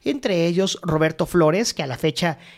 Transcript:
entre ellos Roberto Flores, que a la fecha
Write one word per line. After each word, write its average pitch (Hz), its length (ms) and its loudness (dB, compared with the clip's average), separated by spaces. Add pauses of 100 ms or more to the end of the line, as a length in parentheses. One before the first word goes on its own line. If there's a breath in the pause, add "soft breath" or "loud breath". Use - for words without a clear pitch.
entre 214 420 0
ellos 180 360 0
Roberto 160 420 0
Flores, 170 480 2
que - 100 -6
a 147 40 -4
la 127 100 -6
fecha 160 420 -2 (200 loud breath)